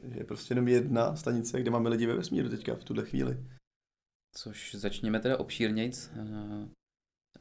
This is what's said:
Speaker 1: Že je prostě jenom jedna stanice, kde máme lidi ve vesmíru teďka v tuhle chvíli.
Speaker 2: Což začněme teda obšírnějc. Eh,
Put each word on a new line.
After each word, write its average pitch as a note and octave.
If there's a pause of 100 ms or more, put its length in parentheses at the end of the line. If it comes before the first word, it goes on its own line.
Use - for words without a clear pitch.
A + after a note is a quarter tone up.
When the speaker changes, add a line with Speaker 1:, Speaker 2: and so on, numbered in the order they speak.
Speaker 1:
Že A#2+
je A#2+
prostě -
jenom B2
jedna B2
stanice, A#2+
kde A#2+
máme A#2
lidi A#2
ve A#2
vesmíru -
teďka A2
v -
tuhle A2+
chvíli. - (880)
Speaker 2:
Což -
začněme G#2+
teda B2+
obšírnějc. A2+
Eh, G#2 (720)